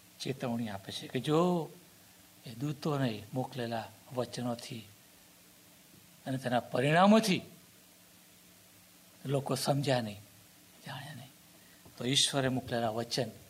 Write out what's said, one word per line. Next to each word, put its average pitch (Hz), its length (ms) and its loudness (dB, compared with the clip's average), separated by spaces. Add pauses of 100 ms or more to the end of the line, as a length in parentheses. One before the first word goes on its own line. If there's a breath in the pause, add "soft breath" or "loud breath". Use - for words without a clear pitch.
(200)
ચેતવણી 120 500 -4
આપે 101 220 -10
છે - 160 -10
કે 135 120 -2
જો 151 200 2 (1040)
એ 143 100 -10
દૂતોને 143 560 -2 (220)
મોકલેલા 117 540 -6 (260)
વચનોથી 120 720 -6 (1400)
અને 131 120 -4
તેના 123 220 2
પરિણામોથી 180 840 6 (1800)
લોકો 135 300 0
સમજ્યા 139 460 2
નહીં, 104 200 -8 (640)
જાણ્યા - 280 -12
નહીં, - 200 -16 (640 loud breath)
તો - 80 -12
ઈશ્વરે 135 440 2
મોકલેલા 117 420 -2
વચન, 117 380 -2 (200)